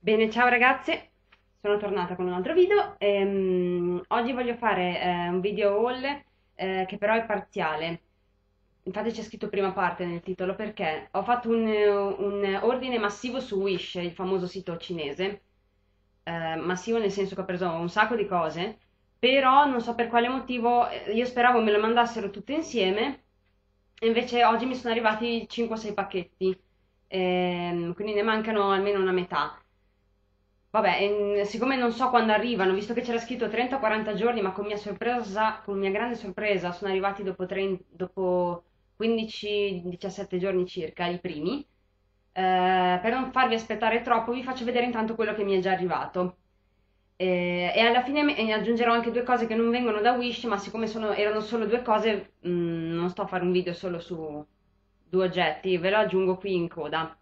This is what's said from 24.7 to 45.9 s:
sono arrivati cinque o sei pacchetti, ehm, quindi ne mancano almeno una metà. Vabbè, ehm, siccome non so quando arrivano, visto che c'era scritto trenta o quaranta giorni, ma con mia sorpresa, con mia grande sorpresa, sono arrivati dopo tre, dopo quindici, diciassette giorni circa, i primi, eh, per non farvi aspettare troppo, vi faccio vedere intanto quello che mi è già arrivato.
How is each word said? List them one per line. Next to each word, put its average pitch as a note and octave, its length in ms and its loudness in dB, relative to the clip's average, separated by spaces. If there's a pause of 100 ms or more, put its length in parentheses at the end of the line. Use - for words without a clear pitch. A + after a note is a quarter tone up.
sono A#3 180 -4
arrivati A3+ 560 0
cinque A3+ 280 -4
o - 20 -8
sei G#3+ 160 -8
pacchetti, F#3+ 600 -4 (540)
ehm, F3 840 0
quindi G#3 180 -6
ne G#3 100 0
mancano A3 480 0
almeno G3 300 2
una F#3 120 2
metà. F3 460 -2 (1160)
Vabbè, G3 280 2
ehm, G3+ 420 0
siccome A#3 320 0
non A#3+ 160 2
so A#3 180 0
quando A#3 220 4
arrivano, G#3+ 420 2
visto G3+ 200 -4
che A#3+ 80 -2
c'era A#3 180 -2
scritto A3+ 280 -4
trenta B3 280 -2
o - 20 -2
quaranta G#3+ 360 0
giorni, A3+ 280 0
ma F#3+ 80 0
con G#3 160 -6
mia G#3 100 -6
sorpresa, A3 880 -2
con G3+ 140 -4
mia G3 120 0
grande A#3 260 -2
sorpresa, F#3+ 560 -2
sono G3 180 -6
arrivati G3 320 -2
dopo F#3 240 -6
tre, G3 320 -2 (100)
dopo F3+ 760 -2 (320)
quindici, G#3 880 -2
diciassette F#3 540 -8
giorni F3+ 280 0
circa, F3 400 -6
i F3 140 -4
primi, F3+ 400 -4 (720)
eh, F#3 680 4
per A3 120 0
non B3+ 180 -2
farvi B3 240 2
aspettare A3+ 480 0
troppo, A#3+ 300 0
vi B3+ 100 -4
faccio B3+ 220 -6
vedere A#3+ 220 0
intanto A3+ 280 -2
quello A3 200 -2
che G#3+ 100 -2
mi G3 120 2
è F#3 40 4
già F#3 100 0
arrivato. F3+ 680 -2 (800)